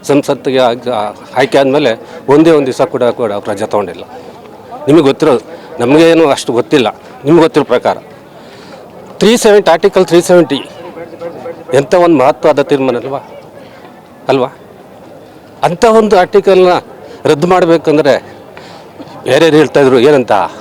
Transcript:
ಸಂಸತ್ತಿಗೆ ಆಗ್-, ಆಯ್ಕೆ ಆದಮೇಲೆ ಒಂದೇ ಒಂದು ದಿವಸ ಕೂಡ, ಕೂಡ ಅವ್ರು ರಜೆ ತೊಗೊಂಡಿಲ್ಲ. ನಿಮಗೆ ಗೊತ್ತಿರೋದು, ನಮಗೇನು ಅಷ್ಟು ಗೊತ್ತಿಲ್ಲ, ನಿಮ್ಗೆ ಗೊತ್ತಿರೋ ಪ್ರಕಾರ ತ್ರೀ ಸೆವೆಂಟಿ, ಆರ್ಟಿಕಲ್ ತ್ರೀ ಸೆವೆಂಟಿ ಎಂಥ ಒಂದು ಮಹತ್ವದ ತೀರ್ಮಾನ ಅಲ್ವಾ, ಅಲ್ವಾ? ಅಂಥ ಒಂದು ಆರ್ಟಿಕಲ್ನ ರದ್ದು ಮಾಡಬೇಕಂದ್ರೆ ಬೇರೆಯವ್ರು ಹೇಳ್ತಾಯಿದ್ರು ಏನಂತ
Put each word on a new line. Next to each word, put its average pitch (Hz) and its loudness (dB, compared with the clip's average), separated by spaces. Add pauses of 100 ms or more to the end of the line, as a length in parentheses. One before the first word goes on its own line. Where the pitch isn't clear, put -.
ಸಂಸತ್ತಿಗೆ 139 -2
ಆಗ್-, 123 -2 (480)
ಆಯ್ಕೆ 139 0
ಆದಮೇಲೆ 135 0 (280)
ಒಂದೇ 156 4
ಒಂದು 147 2
ದಿವಸ 127 -6
ಕೂಡ, 127 -4
ಕೂಡ 113 -4
ಅವ್ರು 104 -10
ರಜೆ 104 -6
ತೊಗೊಂಡಿಲ್ಲ. 95 -6 (840)
ನಿಮಗೆ 156 4
ಗೊತ್ತಿರೋದು, 135 0 (400)
ನಮಗೇನು 160 2
ಅಷ್ಟು 131 -4
ಗೊತ್ತಿಲ್ಲ, 117 -2 (300)
ನಿಮ್ಗೆ 160 4
ಗೊತ್ತಿರೋ 156 0
ಪ್ರಕಾರ 117 -2 (1200)
ತ್ರೀ 220 2
ಸೆವೆಂಟಿ, 208 2
ಆರ್ಟಿಕಲ್ 185 0
ತ್ರೀ 170 2
ಸೆವೆಂಟಿ 165 2 (1120)
ಎಂಥ 160 0
ಒಂದು 175 4
ಮಹತ್ವದ 147 0
ತೀರ್ಮಾನ 135 -2
ಅಲ್ವಾ, 135 -8 (1080)
ಅಲ್ವಾ? 135 0 (1160)
ಅಂಥ 170 -2
ಒಂದು 214 2
ಆರ್ಟಿಕಲ್ನ 185 2 (560)
ರದ್ದು 151 0
ಮಾಡಬೇಕಂದ್ರೆ 156 0 (1000)
ಬೇರೆಯವ್ರು 151 2
ಹೇಳ್ತಾಯಿದ್ರು 135 2
ಏನಂತ 131 2 (300)